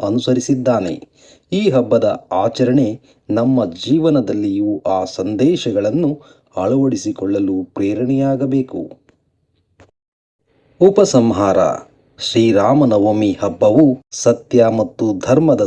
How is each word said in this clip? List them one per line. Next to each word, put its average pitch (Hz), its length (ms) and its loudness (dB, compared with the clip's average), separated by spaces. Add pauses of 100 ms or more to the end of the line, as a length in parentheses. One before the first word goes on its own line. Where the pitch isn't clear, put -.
ಅನುಸರಿಸಿದ್ದಾನೆ. 123 920 -2 (580)
ಈ 190 80 -2 (100)
ಹಬ್ಬದ 117 360 2 (300)
ಆಚರಣೆ 123 500 0 (420)
ನಮ್ಮ 120 360 0 (140)
ಜೀವನದಲ್ಲಿಯೂ 107 920 0 (160)
ಆ 95 100 -2 (140)
ಸಂದೇಶಗಳನ್ನು 110 1000 -2 (460)
ಅಳವಡಿಸಿಕೊಳ್ಳಲು 101 1000 -2 (140)
ಪ್ರೇರಣೆಯಾಗಬೇಕು. 131 1120 -2 (2000)
ಉಪಸಂಹಾರ. 113 760 4 (600)
ಶ್ರೀರಾಮನವಮಿ 107 1120 2
ಹಬ್ಬವು 107 520 2 (320)
ಸತ್ಯ 117 560 2
ಮತ್ತು 113 340 -4 (120)
ಧರ್ಮದ 135 480 2